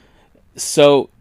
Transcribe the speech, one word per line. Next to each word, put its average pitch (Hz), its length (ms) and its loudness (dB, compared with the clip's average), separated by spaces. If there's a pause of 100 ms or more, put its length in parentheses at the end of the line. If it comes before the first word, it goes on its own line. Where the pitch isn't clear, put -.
(560)
So, 143 640 0